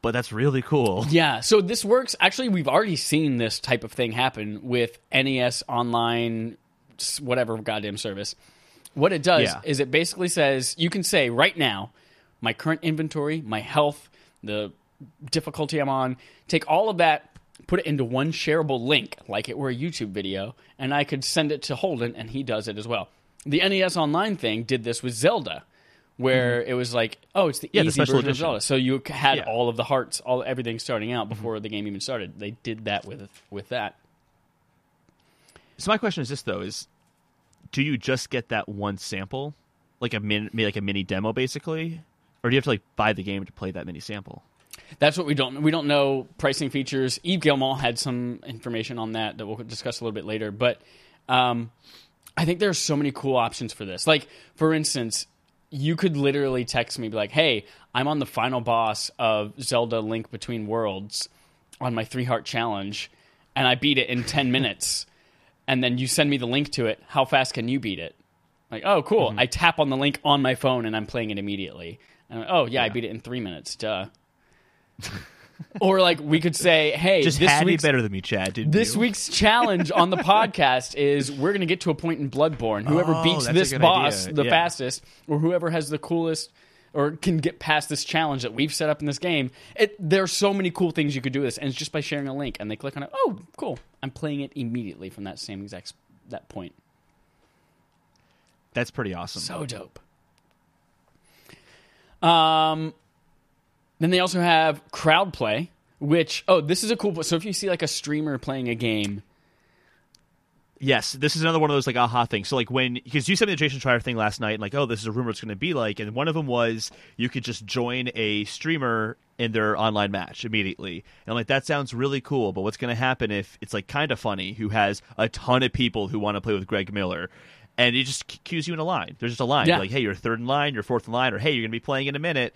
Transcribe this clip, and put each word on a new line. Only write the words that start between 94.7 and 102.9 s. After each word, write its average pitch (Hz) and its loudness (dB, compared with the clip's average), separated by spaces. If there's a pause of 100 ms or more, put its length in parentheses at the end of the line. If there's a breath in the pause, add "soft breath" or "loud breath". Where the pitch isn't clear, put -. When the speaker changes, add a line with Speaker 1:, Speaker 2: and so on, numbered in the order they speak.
Speaker 2:
from 101 -12
that 92 -10
same 98 -12
exact 98 -14
s-, - -20 (360)
that - -14
point." 90 -12 (2000)
Speaker 1:
That's 120 -2
pretty 104 -6
awesome. 87 -10
Speaker 2:
So - -8
dope. 104 -14 (2250 soft breath)
Um, 160 4 (1080)